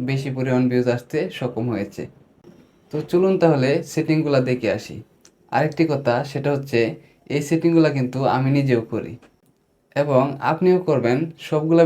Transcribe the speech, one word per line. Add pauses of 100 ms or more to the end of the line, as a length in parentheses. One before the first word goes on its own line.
বেশি
পরিমাণ
ভিউজ
আসতে (200)
সক্ষম
হয়েছে। (920)
তো (140)
চলুন
তাহলে (220)
সেটিংগুলা
দেখে
আসি। (600)
আরেকটি
কথা, (100)
সেটা
হচ্ছে (500)
এই
সেটিংগুলা
কিন্তু (180)
আমি
নিজেও (100)
করি (840)
এবং (280)
আপনিও (100)
করবেন। (300)
সবগুলা